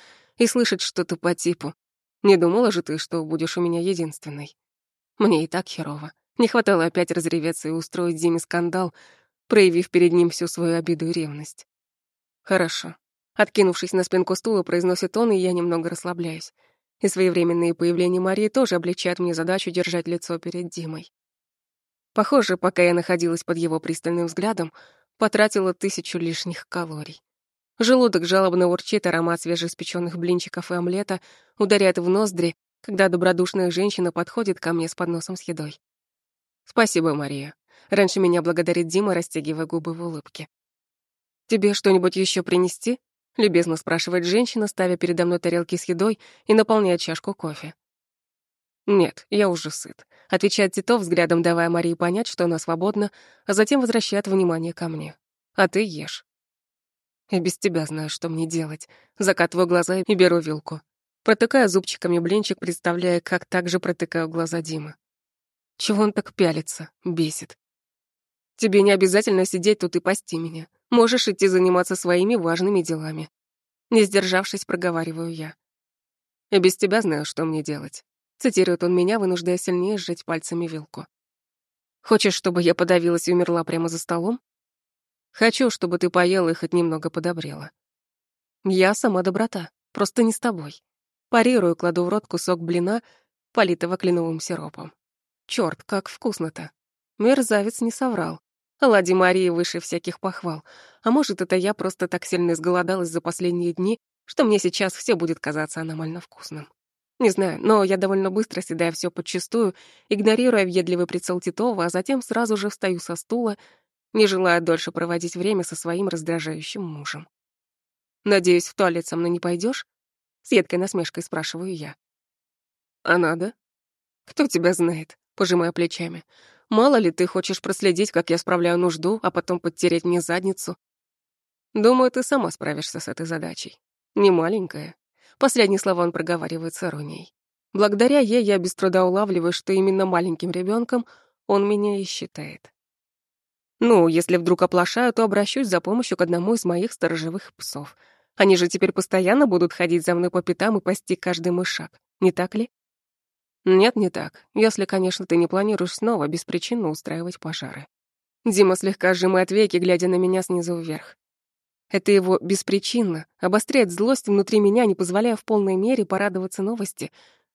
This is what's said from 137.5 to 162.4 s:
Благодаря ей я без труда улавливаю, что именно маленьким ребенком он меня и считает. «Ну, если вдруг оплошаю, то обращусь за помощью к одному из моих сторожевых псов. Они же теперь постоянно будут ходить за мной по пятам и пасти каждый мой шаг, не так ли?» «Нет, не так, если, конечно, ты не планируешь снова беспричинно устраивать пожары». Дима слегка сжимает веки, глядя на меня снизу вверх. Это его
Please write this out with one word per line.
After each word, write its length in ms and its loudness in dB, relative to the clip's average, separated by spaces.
Благодаря 460 4
ей 240 4
я 160 4
без 160 -4
труда 300 2
улавливаю, 460 0
что 220 -4
именно 320 2
маленьким 460 -2
ребенком 540 -2
он 200 2
меня 320 0
и 40 -4
считает. 680 -12
«Ну, 280 6
если 300 2
вдруг 240 2
оплошаю, 500 2
то 120 0
обращусь 440 0
за 140 0
помощью 360 -2
к 40 2
одному 320 0
из 100 -2
моих 300 -2
сторожевых 640 -6
псов. 420 -14
Они 200 6
же 120 2
теперь 260 0
постоянно 540 2
будут 260 2
ходить 320 0
за 100 2
мной 140 0
по 120 -2
пятам 360 0
и 40 -4
пасти 340 -4
каждый 360 -2
мой 140 0
шаг, 340 -8
не 100 4
так 240 -4
ли?» 140 -4
«Нет, 300 6
не 140 0
так, 440 -12
если, 320 2
конечно, 400 -2
ты 100 0
не 120 4
планируешь 480 -2
снова 320 0
беспричинно 640 -4
устраивать 500 -8
пожары». 480 -12
Дима 300 6
слегка 380 0
сжимает 380 2
веки, 260 2
глядя 300 4
на 80 2
меня 260 2
снизу 360 -2
вверх. 400 -10
Это 180 2
его 300 4